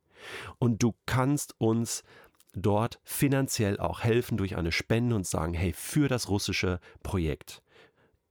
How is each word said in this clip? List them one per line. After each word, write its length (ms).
Und 240
du 100
kannst 540
uns 440
dort 500
finanziell 760
auch 220
helfen 340
durch 220
eine 140
Spende 440
und 100
sagen, 280
"Hey, 200
für 340
das 200
russische 520
Projekt." 600